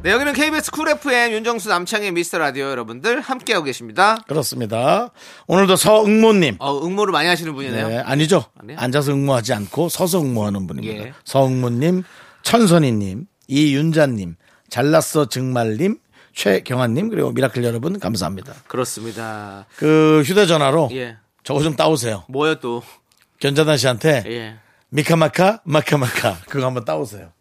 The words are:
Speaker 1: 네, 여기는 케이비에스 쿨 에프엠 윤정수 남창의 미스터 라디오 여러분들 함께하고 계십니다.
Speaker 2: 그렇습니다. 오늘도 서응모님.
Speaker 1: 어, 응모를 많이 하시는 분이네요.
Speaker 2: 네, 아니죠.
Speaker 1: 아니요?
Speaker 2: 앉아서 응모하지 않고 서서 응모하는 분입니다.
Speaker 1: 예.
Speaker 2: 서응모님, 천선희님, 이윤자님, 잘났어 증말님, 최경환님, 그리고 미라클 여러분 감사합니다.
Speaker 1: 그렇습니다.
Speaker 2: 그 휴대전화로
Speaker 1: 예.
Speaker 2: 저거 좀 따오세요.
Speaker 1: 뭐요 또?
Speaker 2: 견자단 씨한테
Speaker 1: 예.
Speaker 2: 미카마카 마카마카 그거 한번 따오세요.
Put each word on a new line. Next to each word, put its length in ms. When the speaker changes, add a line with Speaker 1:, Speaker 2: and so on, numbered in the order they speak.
Speaker 1:
네, 80
여기는 220
케이비에스 360
쿨 200
에프엠 420
윤정수 360
남창의 440
미스터 260
라디오 320
여러분들 520
함께하고 440
계십니다. 600
Speaker 2:
그렇습니다. 840
오늘도 300
서응모님. 840
Speaker 1:
어, 260
응모를 260
많이 160
하시는 280
분이네요. 320
Speaker 2:
네, 100
아니죠. 480
Speaker 1:
아니요? 180
Speaker 2:
앉아서 340
응모하지 400
않고 360
서서 320
응모하는 460
분입니다. 380
Speaker 1:
예. 80
Speaker 2:
서응모님, 800
천선희님, 840
이윤자님, 880
잘났어 580
증말님, 720
최경환님, 720
그리고 220
미라클 320
여러분 360
감사합니다. 540
Speaker 1:
그렇습니다. 1000
Speaker 2:
그 480
휴대전화로 680
Speaker 1:
예. 240
Speaker 2:
저거 200
좀 120
따오세요. 540
Speaker 1:
뭐요 300
또? 240
Speaker 2:
견자단 380
씨한테 500
Speaker 1:
예. 300
Speaker 2:
미카마카 720
마카마카 840
그거 200
한번 180
따오세요. 560